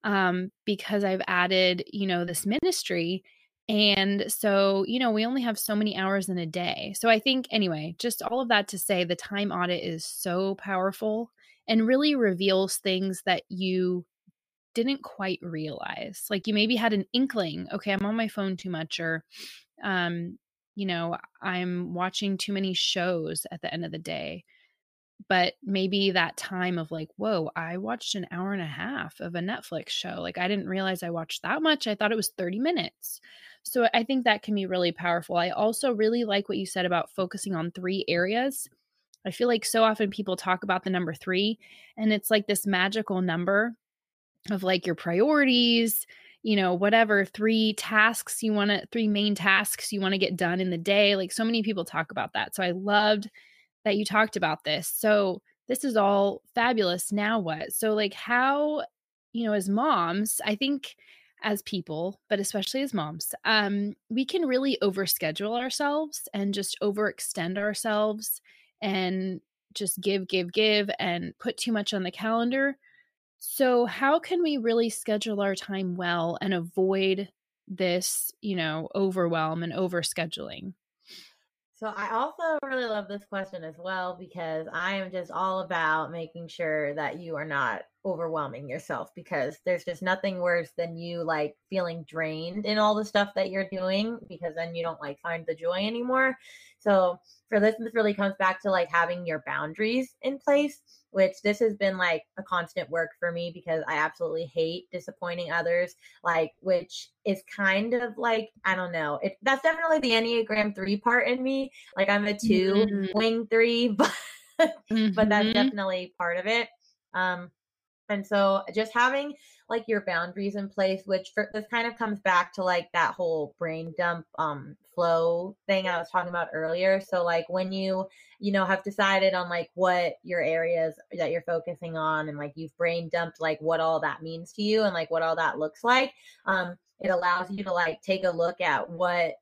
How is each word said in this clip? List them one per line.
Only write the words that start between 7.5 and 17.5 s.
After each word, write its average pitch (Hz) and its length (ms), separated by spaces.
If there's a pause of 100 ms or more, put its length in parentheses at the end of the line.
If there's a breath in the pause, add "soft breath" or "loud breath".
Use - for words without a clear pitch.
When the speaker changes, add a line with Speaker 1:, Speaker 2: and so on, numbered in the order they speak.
Speaker 1:
anyway, 170 480
just 233 220
all 247 200
of 240 80
that 208 200
to 190 100
say, 180 240
the 175 120
time 202 360
audit 175 320
is 165 220
so 190 500
powerful 202 760 (360 soft breath)
and 220 200
really 285 280
reveals 190 600
things 190 480
that 180 240
you 185 560 (680)
didn't 262 300
quite - 380
realize. - 880
Like, 202 180
you 220 60
maybe 214 220
had 220 180
an 196 200
inkling, 208 580